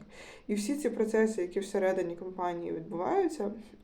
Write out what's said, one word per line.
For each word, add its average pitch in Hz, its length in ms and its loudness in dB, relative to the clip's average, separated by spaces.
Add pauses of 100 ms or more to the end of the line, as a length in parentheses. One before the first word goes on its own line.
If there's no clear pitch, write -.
(460)
І 208 80 0
всі 208 200 0
ці 254 160 0
процеси, 220 520 4
які 180 180 -2
всередині 185 560 2
компанії 175 560 -4
відбуваються, 202 800 0 (320)